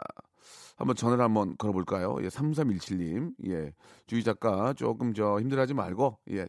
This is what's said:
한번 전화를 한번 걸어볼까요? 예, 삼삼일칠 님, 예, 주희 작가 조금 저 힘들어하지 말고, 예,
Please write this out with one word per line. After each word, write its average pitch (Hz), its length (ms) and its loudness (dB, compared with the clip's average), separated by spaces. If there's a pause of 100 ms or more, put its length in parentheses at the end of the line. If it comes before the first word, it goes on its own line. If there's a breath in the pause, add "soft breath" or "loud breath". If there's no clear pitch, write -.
(760 loud breath)
한번 123 200 0
전화를 120 280 4
한번 107 320 2
걸어볼까요? 95 680 0
예, 92 80 -4
삼삼일칠 135 680 0
님, 95 340 -2 (140)
예, 80 260 -4 (340 soft breath)
주희 113 160 0
작가 107 520 2
조금 117 400 -2
저 104 260 2
힘들어하지 135 340 0
말고, 107 440 0 (120)
예, 95 180 -4